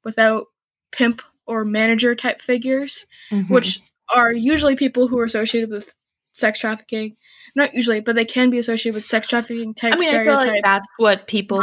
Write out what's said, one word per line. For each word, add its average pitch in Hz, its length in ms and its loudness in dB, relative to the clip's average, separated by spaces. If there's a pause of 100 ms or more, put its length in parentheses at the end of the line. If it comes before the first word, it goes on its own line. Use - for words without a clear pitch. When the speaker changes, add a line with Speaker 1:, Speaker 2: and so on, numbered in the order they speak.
Speaker 1:
without 220 440 0 (440)
pimp 233 300 0 (240)
or 220 180 -4
manager 220 500 2
type 233 280 -4
figures, 262 640 -4 (240)
Speaker 2:
Mm-hmm. 196 240 0
Speaker 1:
which - 260 2 (340)
are 233 180 4
usually 277 440 2
people 254 320 0
who 247 100 -2
are 233 60 0
associated 226 460 -2
with 208 240 -12 (380)
sex 220 260 -2
trafficking. 220 580 -6 (380)
Not 277 200 0
usually, 226 260 0
but 226 140 -2
they 226 100 2
can 254 260 2
be 247 80 0
associated 226 360 -4
with 208 140 -10
sex 220 180 -2
trafficking 233 460 -4
type 233 220 -2
Speaker 2:
I - 20 2
mean, 339 120 0
I 233 160 2
feel 220 100 4
like 277 60 2
Speaker 1:
stereotypes, 220 240 0
Speaker 2:
that's 202 220 2 (120)
what 208 280 2
people 202 360 -2